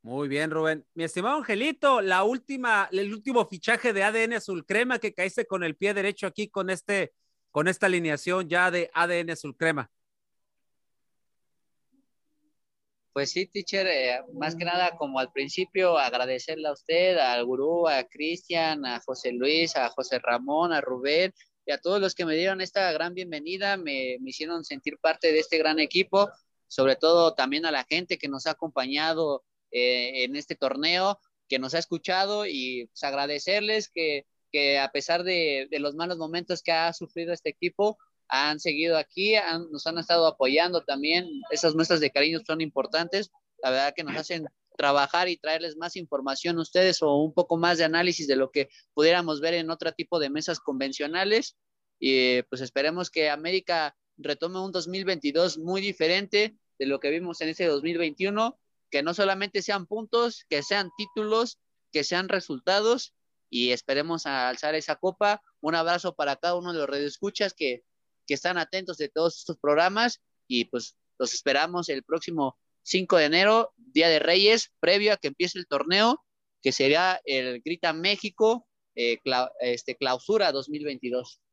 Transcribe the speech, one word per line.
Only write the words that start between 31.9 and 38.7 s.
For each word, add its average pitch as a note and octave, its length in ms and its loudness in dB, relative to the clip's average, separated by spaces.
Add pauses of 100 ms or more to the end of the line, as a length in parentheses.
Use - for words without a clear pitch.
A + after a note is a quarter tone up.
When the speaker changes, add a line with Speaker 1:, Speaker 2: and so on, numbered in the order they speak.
Speaker 2:
y, B2+ 420 -6
pues, - 160 -12
agradecerles E3 840 -2
que, D3+ 360 -2 (260)
que C#3 280 2
a C#3 120 0
pesar E3 320 0
de, D#3 480 0
de D3+ 80 -2
los C#3+ 160 -4
malos E3+ 220 -4
momentos E3 440 -6
que E3+ 100 -4
ha E3 220 0
sufrido E3+ 400 -8
este D#3 160 -6
equipo, G3 480 -2 (300)
han D3 320 0
seguido D#3+ 380 0